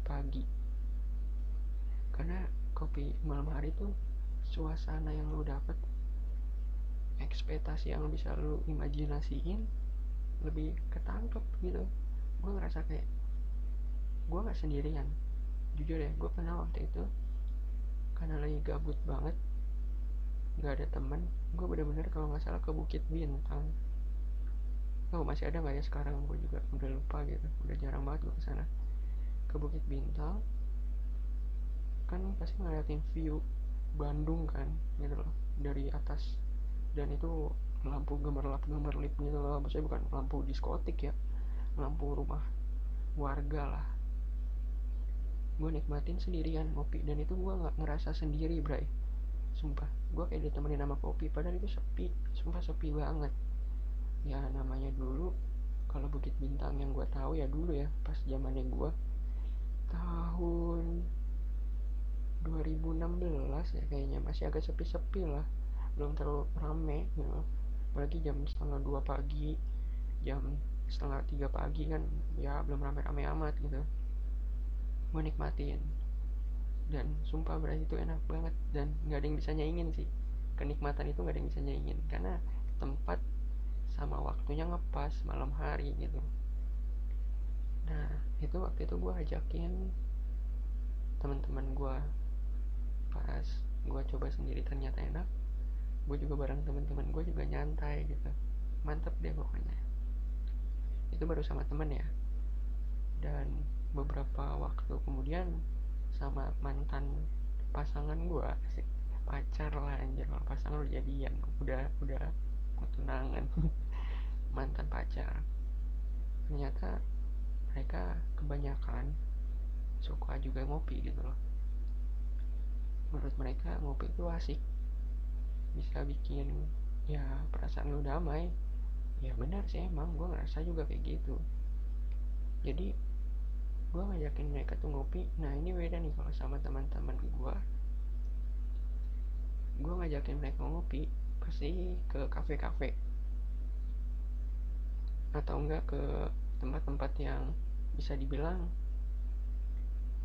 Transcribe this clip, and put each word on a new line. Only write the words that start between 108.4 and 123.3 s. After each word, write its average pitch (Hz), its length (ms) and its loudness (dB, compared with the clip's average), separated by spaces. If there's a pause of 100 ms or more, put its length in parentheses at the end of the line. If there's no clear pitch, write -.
asik. - 160 0 (400)
Pacar 147 520 0
lah 143 240 0
anjir, 135 240 0
kalau 143 200 0
pasangan 147 360 0
udah 139 120 0
jadian, 135 400 0 (280)
udah, 131 240 2 (160)
udah 139 220 0 (720)
tunangan. 131 480 0 (560)
<laughs> - 560 -2
Mantan - 320 0
pacar. - 560 0 (1040)
Ternyata 143 480 0 (720)
mereka - 480 0 (160)
kebanyakan 143 800 0 (880)
suka 143 400 0
juga 135 240 0
ngopi - 400 0
gitu - 160 0
loh. - 160 0 (1800)
Menurut 139 240 0